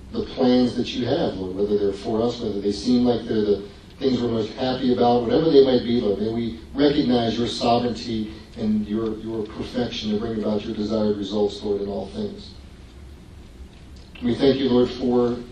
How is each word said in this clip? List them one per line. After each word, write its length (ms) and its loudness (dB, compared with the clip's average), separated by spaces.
the 140 -4
plans 500 4
that 120 0
you 180 -4
have, 300 0
Lord, 200 -6
whether 220 2
they're 160 2
for 280 -2
us, 200 0
whether 180 -4
they 120 0
seem 340 2
like 220 2
they're 140 0
the 280 0
things 220 2
we're 80 0
most 240 -2
happy 400 0
about, 300 4
whatever 260 2
they 140 10
might 200 4
be, 180 0
Lord, 180 0
may 120 -2
we 280 -4
recognize 640 2
your 100 -2
sovereignty 840 -2
and 300 0
your, 320 -4
your 260 -6
perfection 680 -6
to 80 0
bring 200 -4
about 260 -2
your 100 -6
desired 420 0
results, 460 -2
Lord, 180 0
in 60 -6
all 200 -6
things. 460 -10
We 140 0
thank 220 6
you, 120 0
Lord, 200 4
for, 480 0